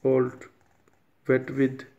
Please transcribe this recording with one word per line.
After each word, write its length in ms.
all 280
wet 260
with 300